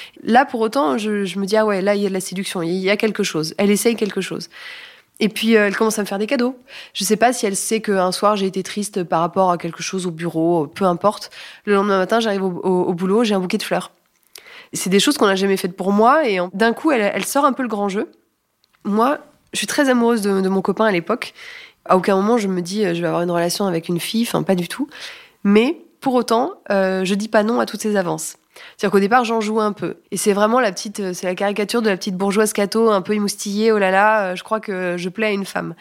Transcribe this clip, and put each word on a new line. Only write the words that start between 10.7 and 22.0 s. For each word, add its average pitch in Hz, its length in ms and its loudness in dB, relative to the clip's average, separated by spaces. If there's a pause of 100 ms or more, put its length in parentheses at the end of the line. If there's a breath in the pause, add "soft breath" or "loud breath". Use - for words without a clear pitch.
importe. 185 480 0 (320 loud breath)
Le 202 120 2
lendemain 196 240 2
matin, 202 200 2
j'arrive 202 240 -2
au, 190 60 0
au, 180 320 0
au 185 120 0
boulot, 190 300 2
j'ai 214 100 0
un 190 60 2
bouquet 185 180 -2
de - 60 -4
fleurs. - 280 -4 (840 loud breath)
C'est 175 160 -6
des 196 100 6
choses 285 180 2
qu'on 226 100 4
n'a 196 80 4
jamais 196 200 0
faites 185 220 -6
pour 190 160 -2
moi, 247 340 4
et 190 140 0
en, 180 120 -2
d'un 226 200 2
coup, 311 180 0
elle, 208 220 2
elle 196 100 -4
sort 285 220 0
un 269 80 4
peu 262 100 -4
le 240 60 -4
grand 202 180 -2
jeu. 208 240 -4 (720)
Moi, 226 360 2 (340)
je 214 60 -6
suis 208 80 -6
très 285 200 2
amoureuse 233 340 4
de, 196 200 0
de 190 80 2
mon 190 120 0
copain 202 220 0
à 220 80 4
l'époque. - 420 -2 (520 loud breath)
À 185 100 4
aucun 190 220 4